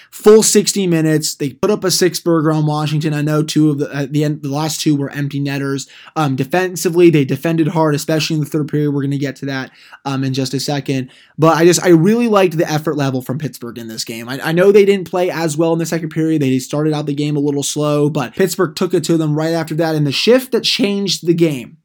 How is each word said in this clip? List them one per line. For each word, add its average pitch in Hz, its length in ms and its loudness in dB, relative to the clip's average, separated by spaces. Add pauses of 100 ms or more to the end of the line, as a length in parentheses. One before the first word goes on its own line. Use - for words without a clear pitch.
(100)
Full 214 320 6
sixty 202 440 2
minutes. 156 480 0
They 143 200 -6
put 196 160 -2
up 214 120 0
a 190 80 0
six 170 300 0
burger 160 320 2
on 156 140 0
Washington. 151 480 -2
I 147 80 -2
know 151 220 0
two 156 260 2
of 139 80 -2
the, 135 160 -6
at 139 180 -6
the 151 120 0
end, 147 180 -4
the 143 60 -8
last 151 320 -4
two 151 160 2
were 139 140 -4
empty 143 280 -6
netters. 139 480 -4 (300)
Um, 143 180 0
defensively, 175 760 2
they 151 140 4
defended 160 440 -2
hard, 156 260 0
especially 156 400 -2
in 151 60 -2
the 139 80 -4
third 151 200 -2
period. 147 240 -2
We're 139 100 -4
gonna 139 160 -2
get 135 180 -6
to 139 100 -12
that, 135 240 -8 (360)
um, 135 180 -4
in 131 80 -2
just 131 220 -4
a 131 60 -2
second. 135 500 -4 (280)
But 151 200 4
I 170 80 6
just, 175 180 4
I 185 60 4
really 214 380 4
liked 190 280 2
the 170 140 0
effort 151 260 -2
level 135 240 -2
from 127 180 -6
Pittsburgh 120 400 -10
in 113 100 -14
this 113 160 -10
game. 117 240 -10
I, 135 120 -8
I 156 120 -4
know 185 200 4
they 202 120 8
didn't 196 260 0
play 180 200 -2
as 147 260 -4
well 165 180 2
in 165 40 0
the 165 80 -4
second 165 220 -4
period. 156 320 0
They 131 180 2
started 151 340 -2
out 151 140 -4
the 151 80 -2
game 147 220 -2
a 143 40 -2
little 143 220 -2
slow, 147 460 0
but 139 260 -4
Pittsburgh 180 400 0
took 190 200 -2
it 160 100 0
to 170 120 2
them 156 180 0
right 160 180 -2
after 160 240 -4
that. 160 180 0
And 151 120 0
the 135 60 -2
shift 254 400 2
that 226 100 0
changed 202 640 -2
the 170 80 2
game 151 500 -2